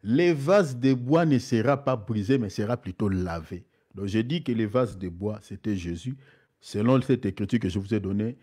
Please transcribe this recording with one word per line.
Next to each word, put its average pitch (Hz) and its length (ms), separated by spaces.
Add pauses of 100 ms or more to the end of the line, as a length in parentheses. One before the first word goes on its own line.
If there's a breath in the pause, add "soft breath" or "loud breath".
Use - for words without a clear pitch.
le 156 300
vase 151 440
de 131 160
bois 131 320
ne 147 140
sera 127 460
pas 131 100
brisé, 107 420
mais 110 140
sera 113 260
plutôt 101 320
lavé. 87 560 (300)
Donc, 98 120
j'ai 110 180
dit 151 180
que 127 80
le 110 160
vase 104 320
de 92 100
bois, 101 320
c'était 104 360
Jésus, 85 400 (440 soft breath)
selon 123 400
cette 120 260
écriture 104 340
que 98 80
je 95 100
vous 101 160
ai 104 60
donnée, 101 420